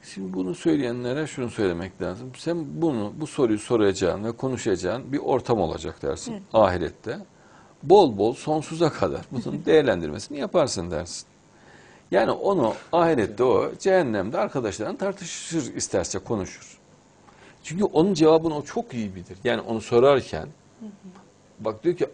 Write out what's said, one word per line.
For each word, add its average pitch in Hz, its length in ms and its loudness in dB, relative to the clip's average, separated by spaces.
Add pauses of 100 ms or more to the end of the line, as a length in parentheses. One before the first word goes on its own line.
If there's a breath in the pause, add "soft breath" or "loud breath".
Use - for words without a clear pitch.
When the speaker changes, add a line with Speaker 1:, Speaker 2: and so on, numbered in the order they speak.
Speaker 1:
Şimdi 190 300 -10
bunu 185 220 -4
söyleyenlere 135 720 -2
şunu 127 240 -6
söylemek 92 520 -2
lazım. 110 340 -8
Sen 156 460 -6
bunu, 113 340 -2
bu 151 100 -6
soruyu 113 320 2
soracağın 98 680 2
ve 117 80 -4
konuşacağın 117 800 -4
bir 143 60 -2
ortam 120 420 0
olacak 80 420 -4
dersin 73 320 -6
Speaker 2:
Hı. 190 240 -2
Speaker 1:
ahirette. 92 600 2 (640 loud breath)
Bol 147 360 6
bol 110 160 2
sonsuza 156 560 -2
kadar - 400 -2
bunun - 340 -6
Speaker 2:
<laughs> - 20 -2
Speaker 1:
değerlendirmesini 110 720 2
yaparsın 107 520 0
dersin. 85 360 -8 (840 loud breath)
Yani - 200 2
onu 156 440 2 (180)
ahirette 127 520 2
o 131 340 4
cehennemde 135 600 2
arkadaşlarla 123 580 -4
tartışır, 170 800 -6
isterse - 440 -2
konuşur. - 600 -8 (840 loud breath)
Çünkü 180 220 -2
onun 180 300 4
cevabını 160 420 4
o 143 60 -4
çok - 320 -8
iyi 107 200 -4
bilir. 90 300 -14
Yani 117 160 0
onu 113 200 -4
sorarken 120 680 4 (340)
Speaker 2:
Hı 220 60 -14
hı. 208 40 -14 (720)
Speaker 1:
bak 107 240 -6
diyor 175 120 2
ki 151 180 -2